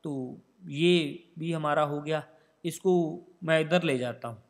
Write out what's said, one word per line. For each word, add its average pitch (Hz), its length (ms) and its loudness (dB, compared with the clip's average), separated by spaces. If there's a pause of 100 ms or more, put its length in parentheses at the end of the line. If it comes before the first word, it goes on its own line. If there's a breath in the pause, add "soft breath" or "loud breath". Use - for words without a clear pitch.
तो 131 360 -8 (280)
ये 156 720 0
भी 165 140 -4
हमारा 151 300 2
हो 147 180 -2
गया, 151 220 -4 (420 soft breath)
इसको 180 280 0 (500)
मैं 160 180 4
इधर 170 220 2
ले 143 140 0
जाता 123 300 -6
हूँ 117 220 -14